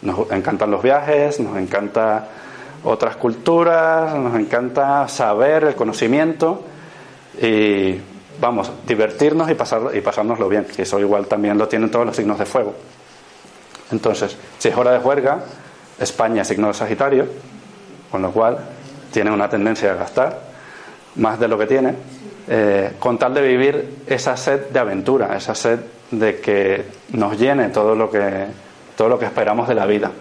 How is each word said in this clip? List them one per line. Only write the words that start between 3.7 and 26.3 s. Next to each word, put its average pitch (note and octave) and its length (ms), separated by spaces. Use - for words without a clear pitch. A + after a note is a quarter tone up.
nos B2 180
encanta B2+ 720
saber, C3 560
el D3+ 140
conocimiento D#3 880
y, G2+ 600
vamos, A#2 300
divertirnos D3 640
y D#3+ 40
pasar, A#2 400
y G#2 60
pasárnoslo G#2+ 480
bien, G2+ 160
que - 180
eso F#2+ 160
igual G2+ 280
también G#2 320
lo G#2+ 100
tienen A2 220
todos A#2 160
los G#2+ 100
signos G#2 220
de G#2 80
fuego. G#2+ 280
Entonces, G#2+ 460
si - 100
es A2 80
hora B2 160
de B2 60
juerga, C#3 420
España A2+ 440
es F#2 60
signo G#2 200
de G2+ 60
Sagitario, C3 520
con F#2+ 120
lo F#2 80
cual A2+ 280
tiene G#2+ 180
una G#2 180
tendencia G#2 440
a - 20
gastar F#2 440
más A2 220
de A#2 100
lo A2 100
que G#2+ 80
tiene, C3 280
eh, G2+ 500
con A#2+ 200
tal C3 160
de C#3+ 80
vivir C3+ 640
esa B2+ 300
sed C#3 320
de C3+ 100
aventura, G2+ 580
esa G#2 180
sed A#2 260
de A2 300